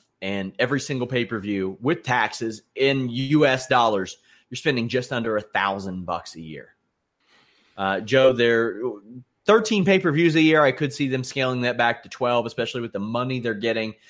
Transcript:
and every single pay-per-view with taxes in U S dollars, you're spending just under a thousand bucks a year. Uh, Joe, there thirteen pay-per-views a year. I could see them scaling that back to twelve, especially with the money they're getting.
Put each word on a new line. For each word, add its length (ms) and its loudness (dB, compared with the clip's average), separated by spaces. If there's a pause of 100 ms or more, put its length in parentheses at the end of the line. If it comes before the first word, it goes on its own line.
(220)
and 360 -6
every 220 0
single 260 -6
pay-per-view 760 -4
with 220 -2
taxes 600 -2 (120)
in 360 0
U 340 2
S 220 2
dollars, 500 2 (320)
you're 80 -12
spending 320 -2
just 240 -4
under 240 -2
a 60 -2
thousand 640 -4
bucks 300 -8
a 40 -14
year. 340 -16 (1040)
Uh, 240 -2
Joe, 320 6
there 480 2 (640)
thirteen 400 4
pay-per-views 520 4
a 40 6
year. 220 6
I 100 6
could 220 -4
see 140 -2
them 140 -2
scaling 380 -2
that 160 -2
back 280 0
to 40 -20
twelve, 380 0
especially 340 -6
with 140 -8
the 40 -6
money 400 -4
they're 140 -4
getting. 400 -2 (180)